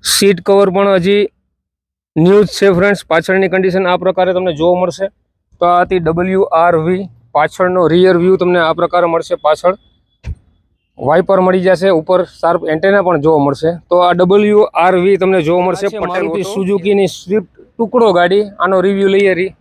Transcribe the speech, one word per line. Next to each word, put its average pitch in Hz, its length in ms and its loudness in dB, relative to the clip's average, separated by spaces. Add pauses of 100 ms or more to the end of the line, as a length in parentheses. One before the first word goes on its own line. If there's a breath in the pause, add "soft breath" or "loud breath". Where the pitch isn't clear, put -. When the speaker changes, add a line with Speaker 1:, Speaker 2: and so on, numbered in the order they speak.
Speaker 1:
સીટ 196 420 2
કવર 196 280 2
પણ 196 300 2
હજી 202 180 2 (920)
ન્યૂ 190 280 4
જ - 120 -6
છે 196 200 2
ફ્રેન્ડ્સ. 196 240 0 (100)
પાછળની 185 420 0
કન્ડિશન 190 340 -2
આ 180 160 0
પ્રકારે 185 340 0
તમને 180 240 -2
જોવા 180 200 2
મળશે. 185 260 -4 (540)
તો 170 60 0
આ 175 180 2
હતી 185 220 -2
ડબલ્યુ 185 360 -2 (180)
આર 175 140 2 (120)
વી. 185 160 -2 (320)
પાછળનો 180 540 0
રિયર 180 300 4
વ્યૂ 180 240 2
તમને 180 180 0
આ 160 140 0
પ્રકારે 170 320 0
મળશે. 165 300 -4 (100)
પાછળ 175 320 0 (1200)
વાઇપર 175 420 0
મળી 185 260 0
જશે, 185 220 0 (120)
ઉપર 185 200 0 (200)
શાર્પ 170 280 -2
એન્ટેના 190 380 0
પણ 156 180 0
જોવા 156 220 2
મળશે. 143 240 -2 (180)
તો 180 200 2
આ 175 40 2
ડબલ્યુ 208 600 2
આર 180 200 2 (100)
વી 196 120 2
તમને 185 320 0
જોવા 180 180 0
મળશે. 185 200 -4
Speaker 2:
આ 202 40 -2
છે 214 80 -12
Speaker 1:
પટેલ 180 140 -6
Speaker 2:
મારુતિ 185 280 -4
Speaker 1:
ઓટો. 175 140 -8
સુઝુકીની 196 600 -2
સ્વિફ્ટ 196 380 -6 (260)
ટુકડો 226 320 0
ગાડી, 180 320 2 (160)
આનો 185 260 0
રિવ્યુ 196 220 0
લઈએ 190 260 2
રી. 185 260 -6